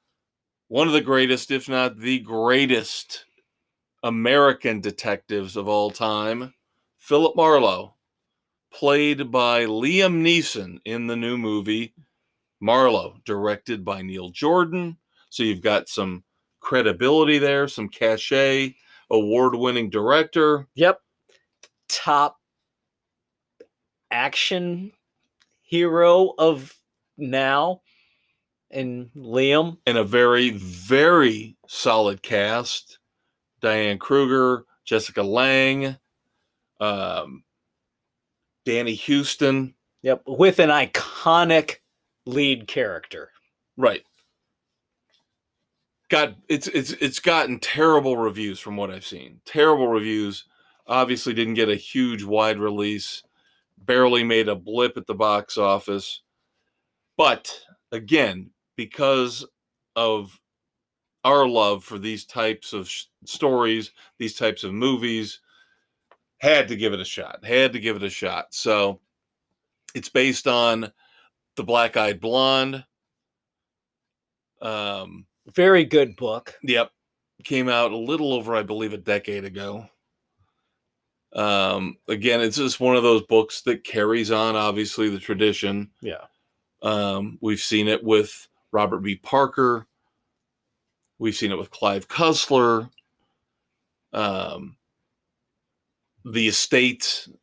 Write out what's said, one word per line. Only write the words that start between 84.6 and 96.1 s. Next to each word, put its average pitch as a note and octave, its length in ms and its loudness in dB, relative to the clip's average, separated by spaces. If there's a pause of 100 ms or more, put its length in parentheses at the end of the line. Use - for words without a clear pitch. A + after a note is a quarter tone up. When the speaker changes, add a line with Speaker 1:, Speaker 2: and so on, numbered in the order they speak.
Speaker 1:
the G2 100 -6
tradition. G2+ 720 -2 (100)
Speaker 2:
Yeah. G2 240 -12 (560)
Speaker 1:
Um, G2+ 600 -4
we've G#2+ 180 -2
seen G#2+ 280 0
it G#2+ 160 0
with G#2+ 440 0 (240)
Robert G#2 280 0
B. F#2+ 180 -6
Parker. C3 680 0 (1300)
We've A2 160 -2
seen G#2 160 -4
it F2+ 60 -6
with F2 140 -10
Clive G2+ 360 -2
Cussler. B2+ 800 2 (1200)
Um, F2+ 640 -6 (1500)